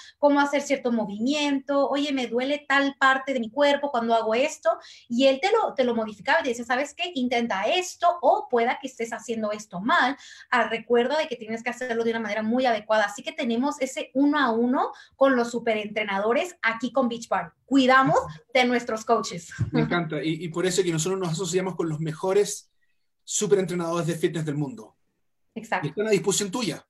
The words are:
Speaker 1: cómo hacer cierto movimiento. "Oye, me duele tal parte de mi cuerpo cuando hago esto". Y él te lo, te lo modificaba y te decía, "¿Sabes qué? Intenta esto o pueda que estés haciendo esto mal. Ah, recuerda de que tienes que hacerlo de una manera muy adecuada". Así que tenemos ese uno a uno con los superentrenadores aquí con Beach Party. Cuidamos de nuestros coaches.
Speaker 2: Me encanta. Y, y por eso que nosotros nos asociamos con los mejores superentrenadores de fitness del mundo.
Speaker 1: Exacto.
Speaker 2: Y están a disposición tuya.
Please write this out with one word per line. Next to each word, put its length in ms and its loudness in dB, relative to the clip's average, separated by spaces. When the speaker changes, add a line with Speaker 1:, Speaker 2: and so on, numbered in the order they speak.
Speaker 1:
cómo 220 4
hacer 220 2
cierto 300 -2
movimiento. 960 0
"Oye, 240 -2
me 160 -2
duele 400 -2
tal 320 2
parte 320 2
de 80 -2
mi 100 -6
cuerpo 400 2
cuando 240 0
hago 220 2
esto". 340 0
Y 180 4
él 160 4
te 80 2
lo, 240 2
te 80 2
lo 140 2
modificaba 420 0
y 60 -2
te 60 -2
decía, 140 -6
"¿Sabes 300 -2
qué? 220 -6
Intenta 480 0
esto 420 0
o 260 4
pueda 320 0
que 60 -8
estés 240 -10
haciendo 420 -6
esto 280 -10
mal. 360 2
Ah, 180 2
recuerda 500 0
de 100 0
que 80 -8
tienes 260 -10
que 80 -6
hacerlo 340 -4
de 60 0
una 100 0
manera 220 -4
muy 220 2
adecuada". 400 2
Así 180 -6
que 100 -8
tenemos 480 -2
ese 340 -6
uno 240 2
a 140 2
uno 400 0
con 180 4
los 160 0
superentrenadores 1120 -2
aquí 300 -2
con 160 2
Beach 200 -8
Party. 260 -4
Cuidamos 540 6
de 120 4
nuestros 400 -2
coaches. 460 -2
Speaker 2:
Me 80 2
encanta. 420 0
Y, 220 -2
y 40 -6
por 180 -2
eso 160 2
que 100 -2
nosotros 260 0
nos 120 -2
asociamos 440 -2
con 140 -2
los 120 -4
mejores 720 0
superentrenadores 840 0
de 80 0
fitness 300 -2
del 120 -4
mundo. 400 -8
Speaker 1:
Exacto. 320 -4
Speaker 2:
Y 40 -6
están 160 -4
a 40 -2
disposición 400 0
tuya. 400 -6